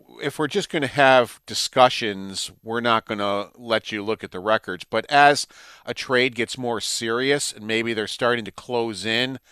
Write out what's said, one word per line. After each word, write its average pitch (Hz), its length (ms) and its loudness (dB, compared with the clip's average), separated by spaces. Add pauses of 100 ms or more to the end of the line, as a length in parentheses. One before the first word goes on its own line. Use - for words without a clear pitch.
(200)
if 156 200 -6
we're 151 80 -2
just 196 200 -4
gonna 143 200 -2
have 131 580 4
discussions, 104 1040 0 (140)
we're 113 160 -6
not 117 260 0
gonna 101 480 -4
let 113 380 -4
you 104 100 -6
look 104 220 -6
at - 80 -12
the 92 80 -12
records. 98 420 -2
But - 260 -4
as 143 380 6 (380)
a 120 100 -8
trade 127 400 0
gets 117 240 -6
more 117 220 -6
serious 127 720 -2
and 107 120 -16
maybe 113 300 -2
they're 104 140 -4
starting 120 380 -2
to 95 40 -14
close 113 560 -6
in 123 320 -2 (140)